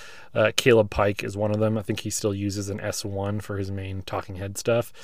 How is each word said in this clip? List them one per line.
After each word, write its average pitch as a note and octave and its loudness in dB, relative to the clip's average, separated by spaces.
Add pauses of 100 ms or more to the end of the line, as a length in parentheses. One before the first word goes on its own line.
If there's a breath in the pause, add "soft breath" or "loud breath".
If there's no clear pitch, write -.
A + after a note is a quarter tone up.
(340 loud breath)
Uh, G#2+ 4
Caleb A2+ 6
Pike G#2 2
is G#2+ -6
one G#2 0
of G#2+ 2
them. A2 2
I G#2+ -2
think G#2 -2
he G#2+ -6
still G#2 0
uses G2+ -2
an G#2 -6
S G#2 -6
one G2+ -4
for G2+ -6
his G2 -4
main F#2+ -6
talking G2 -6
head G2 -8
stuff. A#2 2 (100)